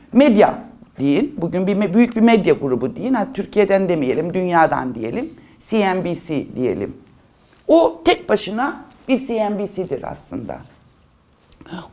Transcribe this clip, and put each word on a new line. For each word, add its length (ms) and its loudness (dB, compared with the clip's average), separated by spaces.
Medya 560 4
deyin. 380 0
Bugün 300 -2
bir 80 0
me-, 180 0
büyük 220 4
bir 60 2
medya 320 4
grubu 420 -2
deyin. 180 -2
Hadi 200 -2
Türkiye'den 560 0
demeyelim, 440 -2
dünyadan 600 2
diyelim. 380 -6
C 260 0
N 80 -2
B 120 -4
C 400 -8
diyelim. 420 -4
O 380 4
tek 240 0
başına 560 -4
bir 200 -2
C 240 -2
N 80 -4
B 80 -6
C'dir 440 -8
aslında. 460 -12